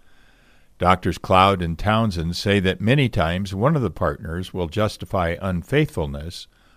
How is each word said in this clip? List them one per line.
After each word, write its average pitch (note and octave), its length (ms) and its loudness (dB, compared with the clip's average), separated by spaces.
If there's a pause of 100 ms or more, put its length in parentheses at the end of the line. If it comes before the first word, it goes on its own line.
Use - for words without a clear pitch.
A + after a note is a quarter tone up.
(760)
Doctors F2+ 400 2
Cloud F#2+ 440 4
and E2 180 -4
Townsend G2 560 0
say G2+ 240 2
that F#2 220 0
many B2+ 260 4
times F#2 480 -2
one C3+ 220 2
of C#3 40 0
the G#2 80 0
partners E2 640 -4
will F2+ 140 -4
justify F#2 760 -2
unfaithfulness F2 1040 -4 (300)